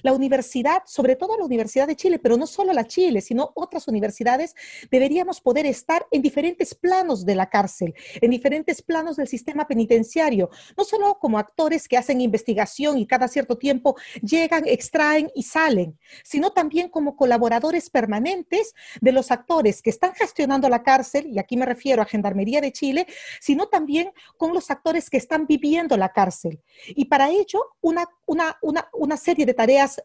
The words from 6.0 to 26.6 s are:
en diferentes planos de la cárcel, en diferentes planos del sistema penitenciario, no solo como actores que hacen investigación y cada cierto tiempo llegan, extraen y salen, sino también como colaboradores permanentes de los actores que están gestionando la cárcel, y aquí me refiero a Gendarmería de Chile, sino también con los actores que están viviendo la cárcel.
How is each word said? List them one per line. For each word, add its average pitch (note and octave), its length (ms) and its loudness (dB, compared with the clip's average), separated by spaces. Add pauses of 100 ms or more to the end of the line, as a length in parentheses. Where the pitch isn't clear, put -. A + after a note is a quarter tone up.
en C#4+ 100 0
diferentes D4+ 540 -2
planos F4 500 0
de G3 100 2
la F#3+ 140 0
cárcel, F#3+ 460 -2 (240)
en A#3 100 4
diferentes C#4 520 -2
planos D#4+ 340 -4
del C#4+ 140 -4
sistema D4 380 -6
penitenciario, A3+ 800 2 (280)
no G4 60 0
solo G4+ 340 0
como A3 220 0
actores D#4 480 -2
que A#3+ 100 2
hacen B3+ 220 0
investigación A#3+ 800 0
y A3 100 -2
cada B3+ 220 0
cierto B3 280 -2
tiempo C4+ 380 0 (260)
llegan, D#4+ 460 0
extraen D4+ 640 0
y A#3+ 100 -6
salen, A3 540 0 (260)
sino D#4+ 280 -2
también F4 380 -2
como C#4+ 260 -4
colaboradores A#3+ 760 2
permanentes D#4 840 -2 (240)
de B3+ 140 4
los C4 180 2
actores A3 500 0
que - 80 -4
están F4+ 240 0
gestionando C#4 540 0
la A#3+ 160 2
cárcel, C4+ 440 2
y A3 120 -6
aquí G3 160 -4
me B3+ 100 0
refiero B3+ 360 0
a G#3 40 0
Gendarmería G3+ 540 -2
de D4 140 -2
Chile, C#4+ 340 -2 (320)
sino D4+ 280 0
también E4 440 0 (260)
con E4 160 -2
los - 180 -2
actores D#4+ 400 -2
que C#4 60 2
están D#4 280 -2
viviendo D4+ 520 2
la F#3+ 120 2
cárcel. F3+ 540 -2 (240)